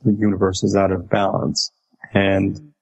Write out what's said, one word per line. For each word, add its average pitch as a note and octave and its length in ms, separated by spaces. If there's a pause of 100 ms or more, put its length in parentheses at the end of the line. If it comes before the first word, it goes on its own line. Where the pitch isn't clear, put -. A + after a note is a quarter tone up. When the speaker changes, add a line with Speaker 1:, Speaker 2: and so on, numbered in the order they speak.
Speaker 1:
the A2 80
universe G2 500
is G2+ 140
out F#2+ 160
of F#2 160
balance, - 600 (420)
and G2 440
Speaker 2:
Mm-hmm. - 100 (160)